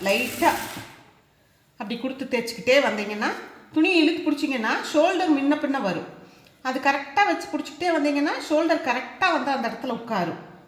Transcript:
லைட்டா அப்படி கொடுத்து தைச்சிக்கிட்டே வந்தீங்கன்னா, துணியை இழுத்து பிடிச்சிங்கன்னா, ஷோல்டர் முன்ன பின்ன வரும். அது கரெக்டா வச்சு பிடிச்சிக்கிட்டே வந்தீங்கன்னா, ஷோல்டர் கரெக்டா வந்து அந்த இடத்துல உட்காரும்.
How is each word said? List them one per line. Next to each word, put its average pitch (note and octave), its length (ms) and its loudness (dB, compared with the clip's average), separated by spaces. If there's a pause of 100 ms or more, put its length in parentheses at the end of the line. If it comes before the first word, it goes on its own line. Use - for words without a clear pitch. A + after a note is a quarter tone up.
லைட்டா B3 440 2 (1300)
அப்படி A3+ 200 -6
கொடுத்து C4 340 -6
தைச்சிக்கிட்டே A#3 440 2 (100)
வந்தீங்கன்னா, G#3 420 -4 (460)
துணியை E4+ 260 4
இழுத்து D#4+ 240 2
பிடிச்சிங்கன்னா, C4+ 480 -2 (180)
ஷோல்டர் F4 460 4
முன்ன C#4 260 2
பின்ன C4+ 240 -2
வரும். E3+ 220 -4 (560)
அது B3+ 120 -2 (100)
கரெக்டா C#4+ 420 2
வச்சு - 220 -2
பிடிச்சிக்கிட்டே D4+ 460 -4
வந்தீங்கன்னா, D4 360 2 (160)
ஷோல்டர் D#4+ 400 2
கரெக்டா B3+ 460 -2
வந்து C4+ 200 0
அந்த A#3 140 -2
இடத்துல A3+ 300 -6
உட்காரும். F#3 420 -4 (260)